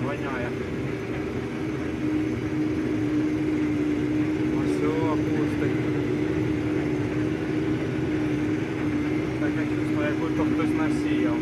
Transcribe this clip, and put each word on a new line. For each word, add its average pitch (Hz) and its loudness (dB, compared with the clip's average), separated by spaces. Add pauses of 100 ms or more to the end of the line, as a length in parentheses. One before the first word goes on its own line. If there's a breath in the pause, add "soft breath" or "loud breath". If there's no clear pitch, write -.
Воняє. 123 -4 (4000)
Ось 302 2
о, 151 2
кустик. 151 2 (3750)
Таке 302 0
чувство, 302 0
як - 0
будто 151 0
хтось - 2
насіяв. - 2